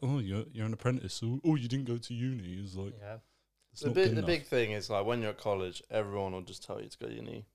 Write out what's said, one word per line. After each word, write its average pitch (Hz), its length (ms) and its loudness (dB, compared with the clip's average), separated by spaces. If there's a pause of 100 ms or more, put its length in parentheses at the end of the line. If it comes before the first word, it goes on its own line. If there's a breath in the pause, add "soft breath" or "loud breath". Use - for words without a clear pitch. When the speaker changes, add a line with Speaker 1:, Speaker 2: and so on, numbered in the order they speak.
Speaker 1:
"Oh, 135 160 2
you're, 104 340 0
you're 110 140 -2
an 113 80 0
apprentice. 123 500 0
Oh, 120 200 0
oh, 160 120 8
you 123 100 0
didn't 131 200 0
go 120 100 0
to 117 180 -6
uni." 117 440 -2
It 98 40 -6
was 95 140 -8
like, 98 240 -4
Speaker 2:
Yeah. 104 160 -10 (560)
Speaker 1:
"It's - 80 -14
Speaker 3:
The 147 80 2
Speaker 1:
not 120 60 2
Speaker 3:
big, 185 100 8
Speaker 1:
good 190 80 6
Speaker 3:
the 113 60 4
Speaker 1:
enough." - 100 2
Speaker 3:
big 156 180 2
thing 117 260 2
is, 104 180 -2
like, 101 160 4
when 117 160 2
you're 107 80 0
at 101 80 -6
college, 95 520 0
everyone 101 440 0
will 92 80 -4
just 92 200 -12
tell - 180 -6
you - 100 -10
to - 80 -18
go - 100 -8
to - 60 -6
uni. 113 400 -8